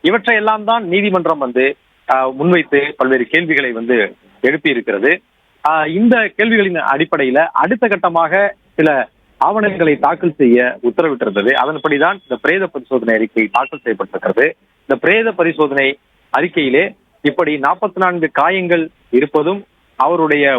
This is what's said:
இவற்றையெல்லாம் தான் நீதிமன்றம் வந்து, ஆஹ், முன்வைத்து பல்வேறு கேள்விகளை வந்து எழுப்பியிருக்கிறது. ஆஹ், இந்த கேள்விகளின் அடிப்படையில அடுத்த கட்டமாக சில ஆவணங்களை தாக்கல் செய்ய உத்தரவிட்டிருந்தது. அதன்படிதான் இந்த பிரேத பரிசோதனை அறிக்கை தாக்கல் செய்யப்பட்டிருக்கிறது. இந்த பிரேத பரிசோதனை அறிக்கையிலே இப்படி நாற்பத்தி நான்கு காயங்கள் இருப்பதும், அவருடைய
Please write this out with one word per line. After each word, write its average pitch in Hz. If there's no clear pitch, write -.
இவற்றையெல்லாம் 214
தான் 226
நீதிமன்றம் 175
வந்து, 127
ஆஹ், 131
முன்வைத்து 156
பல்வேறு 127
கேள்விகளை 156
வந்து 117
எழுப்பியிருக்கிறது. 131
ஆஹ், 156
இந்த 233
கேள்விகளின் 202
அடிப்படையில 143
அடுத்த 214
கட்டமாக 170
சில 156
ஆவணங்களை 180
தாக்கல் 165
செய்ய 120
உத்தரவிட்டிருந்தது. 120
அதன்படிதான் 151
இந்த 127
பிரேத 180
பரிசோதனை 120
அறிக்கை 110
தாக்கல் 139
செய்யப்பட்டிருக்கிறது. 98
இந்த 139
பிரேத 220
பரிசோதனை 147
அறிக்கையிலே 151
இப்படி 151
நாற்பத்தி 185
நான்கு 175
காயங்கள் 175
இருப்பதும், 156
அவருடைய 151